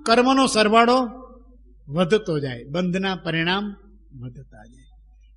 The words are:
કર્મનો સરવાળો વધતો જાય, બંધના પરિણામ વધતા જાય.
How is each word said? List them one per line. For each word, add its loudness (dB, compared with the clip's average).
કર્મનો 4
સરવાળો 2
વધતો 0
જાય, -6
બંધના -4
પરિણામ -4
વધતા -16
જાય. -20